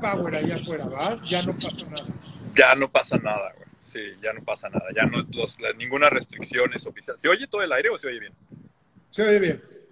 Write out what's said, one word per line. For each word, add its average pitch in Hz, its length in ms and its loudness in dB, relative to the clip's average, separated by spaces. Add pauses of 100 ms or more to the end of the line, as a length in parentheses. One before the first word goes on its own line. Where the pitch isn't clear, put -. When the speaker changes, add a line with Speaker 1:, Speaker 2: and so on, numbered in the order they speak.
Speaker 1:
power 180 340 -2
allá 160 220 -2
afuera, 151 300 -6
¿va? 151 440 -4
Ya 180 120 0
no 180 140 -2
pasa - 280 -8
nada. 147 180 -10 (540)
Speaker 2:
Ya 131 180 10
no 135 160 2
pasa 127 280 2
nada, 104 380 -4
güey. - 120 -20 (160)
Sí, - 160 -14 (200)
ya 107 120 -2
no 110 100 -12
pasa 104 260 -6
nada. 92 180 -4 (100)
Ya 110 80 4
no, 123 280 0
los, 117 280 -6
la, 113 140 -2
ninguna 131 360 4
restricción 123 640 0
es 120 120 -10
oficial. 113 340 -10
¿Se 143 80 2
oye 214 180 2
todo 208 160 -2
el 175 100 -2
aire 139 180 2
o 220 80 -2
se 143 100 -8
oye 120 100 -8
bien? 101 140 -16 (800)
Speaker 1:
Se 202 120 -2
oye 214 160 6
bien. 165 240 0 (300)